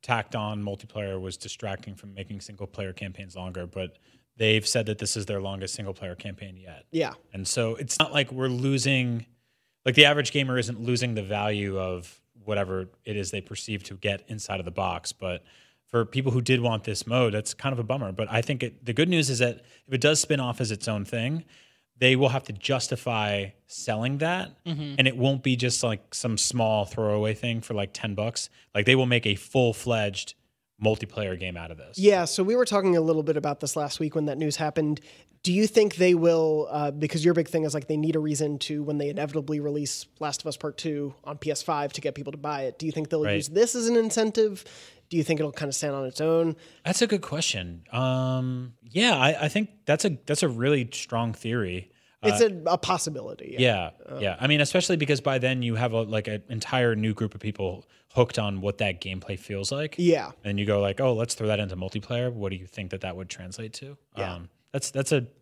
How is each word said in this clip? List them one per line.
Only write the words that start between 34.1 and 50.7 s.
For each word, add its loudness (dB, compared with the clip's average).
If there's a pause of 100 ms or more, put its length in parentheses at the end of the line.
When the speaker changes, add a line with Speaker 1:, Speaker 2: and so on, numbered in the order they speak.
Speaker 2:
when 0
that -2
news -2
happened. 0 (440)
Do 0
you 4
think 4
they 6
will, 4
uh, 0
because -2
your 8
big 2
thing 0
is, -2
like, -4
they 0
need 2
a 2
reason 0
to, -4
when -2
they -2
inevitably -4
release -4 (120)
Last -4
of -6
Us -6
Part -8
Two -4 (100)
on -10
P -4
S -2
five -2
to -8
get -4
people -10
to -12
buy -4
it, -6
do -6
you -2
think -4
they'll 0
Speaker 1:
Right. 2
Speaker 2:
use -2
this 4
as 0
an 4
incentive? 2 (460)
Do 0
you 4
think 2
it'll 0
kinda -6
stand -2
on -4
its -6
own? 4 (300)
Speaker 1:
That's 2
a 4
good 0
question. -4
Um, 0 (160)
yeah, 4
I, 4
I 2
think 0 (160)
that's 2
a, 0
that's 0
a 4
really 2